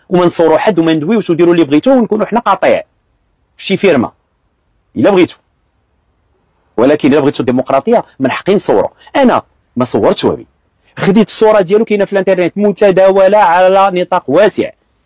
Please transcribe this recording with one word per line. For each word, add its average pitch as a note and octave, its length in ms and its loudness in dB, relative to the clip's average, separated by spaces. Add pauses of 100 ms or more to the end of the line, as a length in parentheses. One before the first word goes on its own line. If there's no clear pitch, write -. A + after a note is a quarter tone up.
وما F3+ 160 0
نصوروا D#3+ 340 2
حد F#3 200 -2
وما E3 160 0
ندويوش F3+ 360 -2
وديروا E3+ 240 2
اللي E3 100 2
بغيتو D3+ 260 0
ونكونوا G#3+ 360 0
حنا A3 140 -4
قاطع D3 400 0 (760)
في - 80 -18
شي F#3+ 120 -4
فيرما C#3+ 360 0 (840)
إلا D3+ 140 0
بغيتو. F3+ 260 0 (1400)
ولكن C#3 360 0
إلا D3+ 80 2
بغيتو C#3 200 -2
الديمقراطية C3+ 640 -2 (160)
من C3 100 -2
حقي - 240 -4
نصورو. G#2+ 360 0 (260)
أنا A3+ 260 2 (340)
ما B2 80 -2
صورتش C3 400 -2
وهبي، F2 220 -4 (500)
خديت G3 320 0
الصورة G#3+ 320 2
ديالو G3+ 240 0
كاينة G3+ 200 -2
في - 80 -10
الانترنت F#3 440 -2
متداولة G3 840 2
على F#3 640 2
نطاق F3 300 -4
واسع E3 400 0 (360)